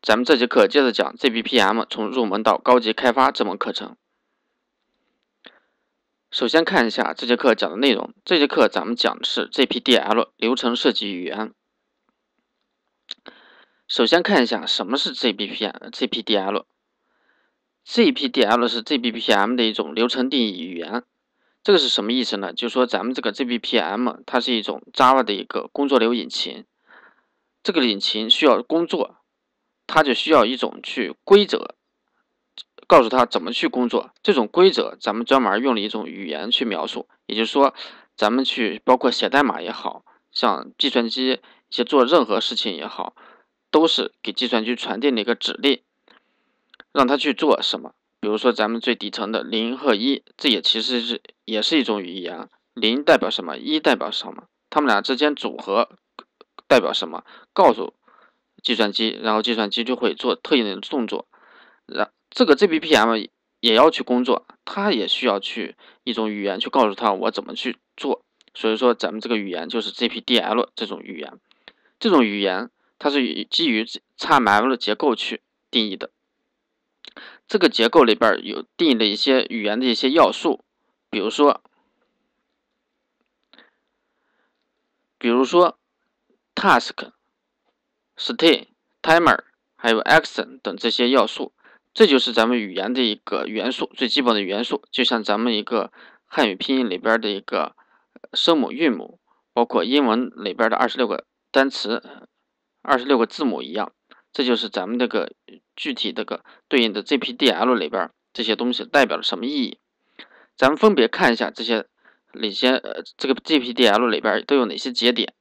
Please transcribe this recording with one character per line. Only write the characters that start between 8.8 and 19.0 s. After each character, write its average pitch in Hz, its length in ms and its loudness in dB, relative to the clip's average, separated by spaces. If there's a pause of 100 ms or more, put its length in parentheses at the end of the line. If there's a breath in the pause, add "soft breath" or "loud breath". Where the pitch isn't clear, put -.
们 117 120 -6
讲 - 200 -2
的 - 80 -10
是 - 280 -4
Z 131 140 2
P - 120 -4
D 117 180 2
L - 400 0
流 120 200 -2
程 120 180 -2
设 123 160 2
计 101 240 -6
语 90 120 -8
言。 - 280 -8 (2250 soft breath)
首 - 180 0
先 165 160 4
看 170 220 2
一 113 40 2
下 113 200 -6
什 - 180 -4
么 123 140 -4
是 147 160 -6
Z 123 180 -2
B 101 140 -6
P - 200 -8
M、 - 260 -12
Z 127 160 -4
P 117 120 -6
D 107 160 -2
L。 98 300 -2 (1160)
Z 214 260 4
P 127 180 -4
D 127 140 0
L 120 240 4
是 113 160 -4
Z 143 160 -2
B 117 140 -2